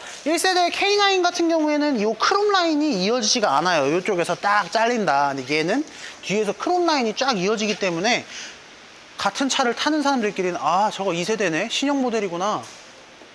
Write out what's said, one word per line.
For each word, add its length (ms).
일 120
세대 320
케이나인 540
같은 240
경우에는 540
이 180
크롬 320
라인이 540
이어지지가 520
않아요. 400
이쪽에서 380
딱 360
잘린다. 640
근데 260
얘는 260
뒤에서 280
크롬 340
라인이 300
쫙 220
이어지기 420
때문에 460
같은 300
차를 280
타는 260
사람들끼리는 600
"아, 320
저거 200
이 100
세대네. 480
신형 300
모델이구나." 600